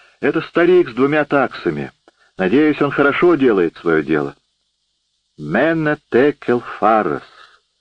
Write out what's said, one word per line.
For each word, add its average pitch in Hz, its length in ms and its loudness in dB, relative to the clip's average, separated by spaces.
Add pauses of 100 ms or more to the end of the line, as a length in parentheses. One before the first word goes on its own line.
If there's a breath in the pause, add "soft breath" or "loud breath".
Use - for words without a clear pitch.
(200 soft breath)
"Это 147 220 -2
старик 175 480 2
с 113 40 -16
двумя 143 300 0
таксами. 82 680 -4 (440 soft breath)
Надеюсь, 139 440 2
он 143 100 0
хорошо 147 440 2
делает 107 420 0
своё 80 260 -2
дело". 71 340 -4 (1000)
"Мене 151 600 -2 (120)
текел 123 500 0
фарес" 107 600 -2 (580)